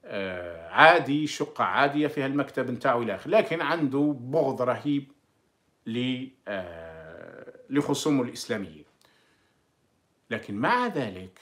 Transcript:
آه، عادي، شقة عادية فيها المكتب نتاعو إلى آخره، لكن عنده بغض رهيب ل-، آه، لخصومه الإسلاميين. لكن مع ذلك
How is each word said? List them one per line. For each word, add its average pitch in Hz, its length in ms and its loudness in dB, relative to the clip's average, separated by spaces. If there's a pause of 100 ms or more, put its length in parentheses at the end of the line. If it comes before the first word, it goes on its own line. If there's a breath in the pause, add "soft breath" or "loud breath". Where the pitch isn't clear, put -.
آه، 90 640 -8
عادي، 147 560 6
شقة - 380 -2
عادية 139 420 2
فيها 139 200 -2
المكتب 135 440 -2
نتاعو 123 320 2
إلى 107 120 -2
آخره، 117 160 -8
لكن 180 300 4
عنده 147 600 0
بغض 131 420 0
رهيب 139 500 0 (760)
ل-، 127 400 -4 (220)
آه، 82 1040 -12 (180)
لخصومه 143 520 2
الإسلاميين. 98 640 -6 (1500 soft breath)
لكن 110 240 -6
مع 220 320 2
ذلك 101 560 -6